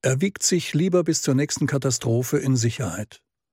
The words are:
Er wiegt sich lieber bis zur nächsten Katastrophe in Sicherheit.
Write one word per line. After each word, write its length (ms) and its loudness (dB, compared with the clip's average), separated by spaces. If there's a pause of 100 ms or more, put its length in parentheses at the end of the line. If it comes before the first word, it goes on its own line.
Er 180 0
wiegt 220 -2
sich 320 0
lieber 280 4
bis 200 0
zur 100 0
nächsten 340 0
Katastrophe 720 0
in 180 2
Sicherheit. 680 -4 (300)